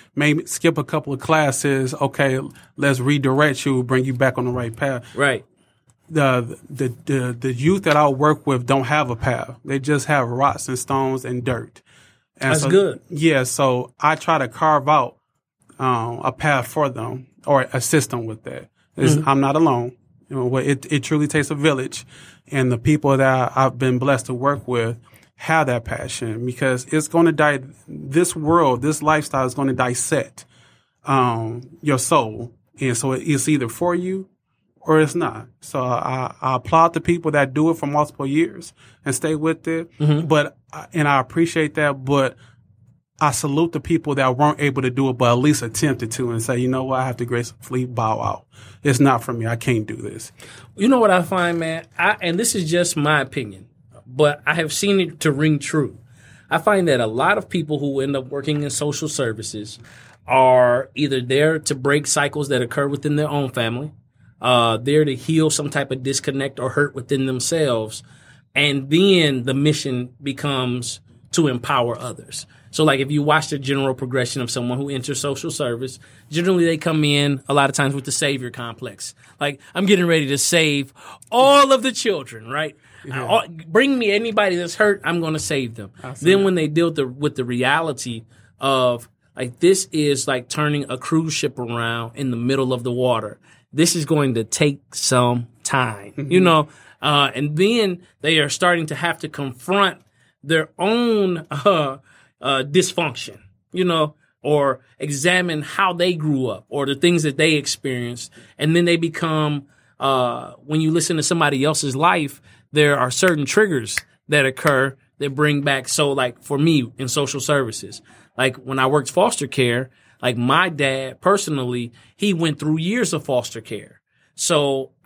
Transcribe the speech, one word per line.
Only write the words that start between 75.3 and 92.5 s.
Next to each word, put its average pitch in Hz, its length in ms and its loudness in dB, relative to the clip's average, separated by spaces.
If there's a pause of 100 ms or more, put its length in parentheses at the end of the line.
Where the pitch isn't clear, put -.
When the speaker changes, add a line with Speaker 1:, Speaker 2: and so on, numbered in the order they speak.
Speaker 2:
service, 127 480 -6 (320)
generally 175 360 2
they 165 100 2
come 156 280 0
in 143 440 2
a 139 60 0
lot 139 160 4
of 139 60 -6
times 143 180 0
with 139 100 -8
the 139 80 -6
savior 135 380 -4
complex. 117 640 -12 (260)
Like, 143 200 -6 (140)
"I'm 190 120 0
getting 180 200 4
ready 160 220 2
to 139 100 -2
save 147 540 0 (400)
all 269 400 6
of 262 100 4
the 262 100 0
children," 127 580 -4
right? 147 260 -4 (280)
Speaker 1:
Yeah. 135 200 -8
Speaker 2:
All, 214 240 2
bring 175 500 0
me 226 120 0
anybody 208 460 0
that's 175 180 -4
hurt, 208 300 2
I'm 170 160 0
gonna 156 180 -2
save 135 380 -4
them. 104 160 -16 (100)
Speaker 1:
I 127 120 -12
see 135 120 -6
Speaker 2:
Then 190 140 6
Speaker 1:
that. 196 40 2
Speaker 2:
when 190 120 2
they 160 100 0
deal 165 240 2
the, 147 160 -2
with 143 300 -4
the 131 80 -2
reality 123 800 -2 (360)
of, 127 480 0 (280)
like, 123 240 -8
this 190 320 4
is 147 360 0
like 127 200 -4
turning 147 420 -2
a 131 80 -6
cruise 160 340 0
ship 143 260 -4
around 117 580 -4
in 139 140 -4
the 120 60 -2
middle 131 380 0